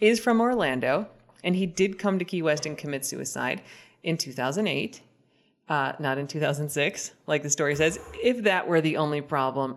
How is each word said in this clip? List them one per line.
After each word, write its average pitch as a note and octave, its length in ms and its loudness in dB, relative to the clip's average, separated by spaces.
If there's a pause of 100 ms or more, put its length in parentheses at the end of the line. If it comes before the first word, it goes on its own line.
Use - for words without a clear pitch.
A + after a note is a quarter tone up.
is A3 200 6
from A3+ 220 4
Orlando, D#3+ 680 2 (340)
and F3+ 140 0
he F#3+ 80 2
did F#3+ 340 0
come G3 200 0
to F3+ 80 -2
Key F3 160 -4
West D3+ 240 2
and D3+ 100 -8
commit C#3+ 300 -6
suicide B2+ 560 -6 (400)
in E3 160 -2
two C#3 140 -6
thousand C#3 340 -2
eight, D3 340 -4 (680)
uh, C#3 320 0
not C3+ 180 0
in C#3+ 80 -4
two D3 140 -6
thousand C#3+ 300 0
six, D3 420 -2 (140)
like D3+ 160 0
the D3 80 -4
story D3 260 0
says. D#3 240 2 (220)
If A#3+ 220 2
that F#3+ 220 2
were E3 140 4
the D#3 160 2
only D3 240 0
problem, C3+ 560 0